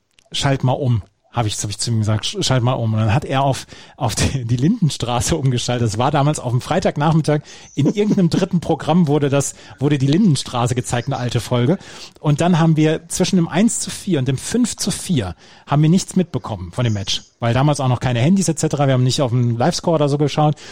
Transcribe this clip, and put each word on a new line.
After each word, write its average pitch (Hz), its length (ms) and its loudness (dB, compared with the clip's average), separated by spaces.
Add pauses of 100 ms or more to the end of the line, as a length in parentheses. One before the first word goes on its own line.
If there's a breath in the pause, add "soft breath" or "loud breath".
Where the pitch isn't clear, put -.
(320)
schalt 139 320 -2
mal 127 80 2
um.“ 123 300 0 (300)
Hab 117 140 0
ich, 104 160 -4
hab 104 80 -6
ich - 80 -10
zu - 140 -4
ihm 110 80 0
gesagt, 107 240 0
„Sch-, 196 180 -6
schalt 131 220 0
mal 123 80 2
um.“ 117 200 -2
Und 110 60 0
dann 110 160 2
hat 147 100 0
er 135 180 -2
auf, 139 260 -2 (280 loud breath)
auf 113 200 -4
die, - 280 -2
die 117 120 0
Lindenstraße 135 800 0
umgeschaltet. 123 500 0
Das 104 100 -2
war 123 140 2
damals 147 300 2
auf 123 100 -4
dem 120 100 0
Freitagnachmittag. 156 840 0 (340 loud breath)
In 131 100 2
irgendeinem 202 440 2
dritten 180 280 0
Programm 160 480 0
wurde 143 220 2
das, 139 260 0 (240 loud breath)
wurde 147 200 2
die 131 100 2
Lindenstraße 139 640 2
gezeigt, 120 320 -4
eine 131 120 -4
alte 123 200 -2
Folge. 123 400 0 (400 loud breath)
Und 147 220 0
dann 170 180 4
haben 165 180 4
wir 156 320 0
zwischen - 280 0
dem 170 100 2
eins 196 320 0
zu - 120 -8
vier 175 280 -4
und 127 80 -2
dem 131 120 -2
fünf - 380 -2
zu - 140 -4
vier 113 460 -4 (320 loud breath)
haben 147 140 2
wir 156 60 4
nichts - 280 2
mitbekommen 92 560 -4
von 127 100 -4
dem 113 120 0
Match. - 280 -6 (160)
Weil 117 160 0
damals 139 240 2
auch 135 80 -2
noch 123 140 0
keine 123 180 0
Handys 175 300 2
et 160 100 -2
cetera. 147 300 0
Wir 135 60 4
haben 127 100 2
nicht 127 180 0
auf 123 80 0
den 120 260 0
Livescore 165 380 0
oder 147 140 2
so 143 100 0
geschaut, 151 380 2 (160 loud breath)